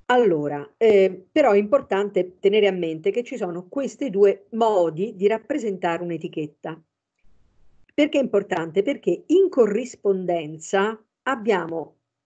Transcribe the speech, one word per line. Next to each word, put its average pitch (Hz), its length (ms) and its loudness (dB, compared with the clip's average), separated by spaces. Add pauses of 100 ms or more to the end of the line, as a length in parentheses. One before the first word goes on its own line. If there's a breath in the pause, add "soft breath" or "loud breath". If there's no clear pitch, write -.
allora, 156 680 0
eh, 190 540 2
però 277 220 4
è 202 60 4
importante 202 840 -2
tenere 208 260 2
a 190 60 2
mente 165 400 -4
che 240 100 -4
ci 247 140 -14
sono 180 320 -8
questi 277 420 -6
due 196 400 2
modi 208 640 0
di 196 140 2
rappresentare 208 760 -4
un'etichetta. 160 760 -8 (1120)
Perché 294 240 2
è 269 40 4
importante? 196 600 -2
Perché 202 440 -4
in 359 220 4
corrispondenza 196 1500 -2 (220)
abbiamo, 185 760 -4 (280)